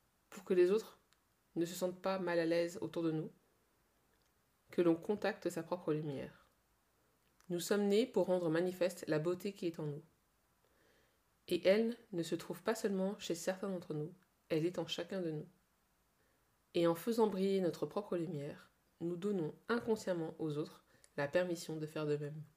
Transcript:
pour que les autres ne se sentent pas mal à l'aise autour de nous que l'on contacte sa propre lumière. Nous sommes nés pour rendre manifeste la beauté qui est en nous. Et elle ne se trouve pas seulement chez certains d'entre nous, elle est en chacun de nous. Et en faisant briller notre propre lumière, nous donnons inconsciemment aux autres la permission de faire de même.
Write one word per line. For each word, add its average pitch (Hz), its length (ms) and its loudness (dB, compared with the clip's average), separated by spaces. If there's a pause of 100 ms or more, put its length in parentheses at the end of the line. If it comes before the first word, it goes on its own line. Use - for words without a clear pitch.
(280)
pour - 160 -16
que 196 100 0
les 180 160 8
autres 214 280 0 (580)
ne 165 80 2
se 170 100 -6
sentent 180 280 -4
pas 190 160 0
mal 175 200 2
à 165 80 4
l'aise 170 360 2
autour 165 200 -2
de 160 100 2
nous 160 180 -2 (1400)
que 180 120 2
l'on 165 140 6
contacte 202 540 -2
sa 160 120 -4
propre 175 300 -2
lumière. 151 540 -6 (1040)
Nous 175 100 -2
sommes 202 280 2
nés 214 180 4
pour 196 200 2
rendre 180 220 2
manifeste 180 580 0
la 156 120 2
beauté 180 340 -2
qui 196 140 -4
est 165 120 -4
en 160 60 -4
nous. 147 180 -6 (1400)
Et 175 220 2
elle 226 260 6 (180)
ne 170 100 0
se 160 120 -4
trouve - 280 -6
pas 220 120 0
seulement 196 440 -2
chez - 160 -4
certains 190 340 -4
d'entre 175 240 -6
nous, 151 200 -4 (360)
elle 160 160 2
est 180 140 -2
en 160 80 -2
chacun - 340 -4
de 170 100 -2
nous. 151 160 -6 (1300)
Et 170 140 4
en 170 80 6
faisant 226 320 2
briller 196 340 2
notre 160 240 0
propre 180 320 -4
lumière, 160 540 -6 (320)
nous 170 140 -2
donnons 175 380 -2 (140)
inconsciemment 214 680 -2
aux 156 180 -2
autres 170 300 -6 (320)
la 143 100 0
permission 170 480 0
de 156 80 -6
faire 156 220 -4
de 147 100 2
même. 151 260 -6 (140)